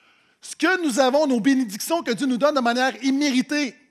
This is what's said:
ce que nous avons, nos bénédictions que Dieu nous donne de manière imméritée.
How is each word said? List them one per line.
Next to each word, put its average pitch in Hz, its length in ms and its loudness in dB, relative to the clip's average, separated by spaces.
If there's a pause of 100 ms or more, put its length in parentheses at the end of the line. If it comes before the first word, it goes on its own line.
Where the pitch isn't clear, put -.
(400)
ce - 160 -18
que 359 260 2
nous 262 160 0
avons, 277 280 2
nos 254 120 2
bénédictions 262 640 0
que 277 80 -4
Dieu 233 160 -4
nous 254 120 0
donne 294 160 2
de 269 60 -2
manière 247 440 0
imméritée. 269 720 0 (140)